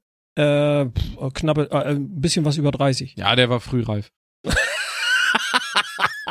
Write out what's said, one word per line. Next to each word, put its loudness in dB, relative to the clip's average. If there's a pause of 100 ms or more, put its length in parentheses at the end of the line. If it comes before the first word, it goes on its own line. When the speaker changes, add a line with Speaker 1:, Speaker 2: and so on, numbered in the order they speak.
(380)
Speaker 1:
Äh, 2
pf, -4
knappe, 0
äh, 0
ein -4
bisschen 2
was 0
über 2
dreißig. 0
Speaker 2:
Ja, 2
der 6
war 0
frühreif. -2 (320)
<laughs> -4 (1800)